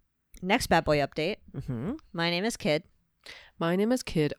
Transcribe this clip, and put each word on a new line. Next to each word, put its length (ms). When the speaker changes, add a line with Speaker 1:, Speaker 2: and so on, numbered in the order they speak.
Speaker 1:
Next 260
bad 180
boy 140
update. 380
Speaker 2:
Mm-hmm. 400
Speaker 1:
My 160
name 160
is 100
Kid. 280
Speaker 2:
My 160
name 160
is 120
Kid. 360